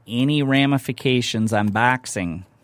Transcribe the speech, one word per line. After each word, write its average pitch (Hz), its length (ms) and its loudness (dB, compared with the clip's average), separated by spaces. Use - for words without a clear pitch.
any 139 340 0
ramifications 131 1120 0
on 104 160 2
boxing, 101 760 0